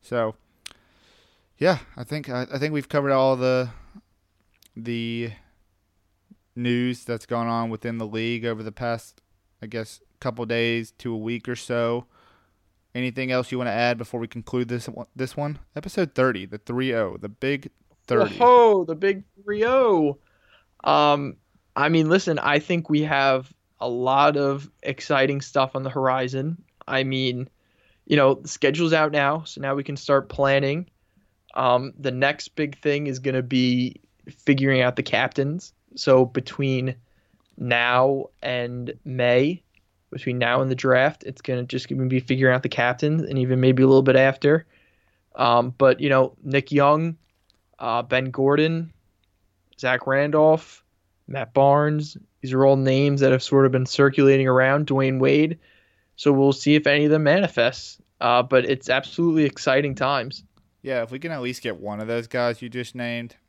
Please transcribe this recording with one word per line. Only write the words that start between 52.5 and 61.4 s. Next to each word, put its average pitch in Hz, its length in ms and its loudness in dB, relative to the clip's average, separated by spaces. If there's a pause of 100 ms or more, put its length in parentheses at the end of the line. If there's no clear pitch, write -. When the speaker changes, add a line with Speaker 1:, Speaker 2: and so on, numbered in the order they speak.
Speaker 2:
are 131 120 4
all 135 120 6
names 135 440 2
that 135 120 6
have 131 100 0
sort 135 240 4
of 127 60 2
been 127 140 0
circulating 135 600 4
around, 131 400 4
Dwayne 135 320 0
Wade. 147 400 2 (560)
So - 180 2
we'll 139 200 4
see 147 240 2
if 151 100 2
any 147 200 2
of 147 40 4
them 156 140 2
manifests. 147 760 0 (200)
Uh, 120 220 2
but 127 220 2
it's 131 240 -4
absolutely 156 560 0
exciting 139 500 -2
times. 135 500 -4 (380)
Speaker 1:
Yeah, 127 200 -4
if 113 80 -8
we 131 80 -12
can 165 140 -10
at 139 100 -8